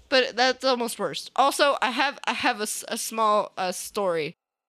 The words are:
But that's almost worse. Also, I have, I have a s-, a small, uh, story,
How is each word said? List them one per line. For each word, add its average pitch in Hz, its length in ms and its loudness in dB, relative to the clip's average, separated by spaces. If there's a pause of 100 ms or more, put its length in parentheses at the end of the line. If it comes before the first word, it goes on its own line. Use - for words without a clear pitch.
But 254 260 2
that's 254 280 2
almost 240 360 0
worse. 156 360 -6
Also, 277 460 4
I 220 80 2
have, 262 360 0
I 226 80 0
have 240 260 0
a 208 40 -4
s-, - 240 -6
a 226 120 -6
small, 214 580 0
uh, 185 140 -2
story, 170 640 -4 (340)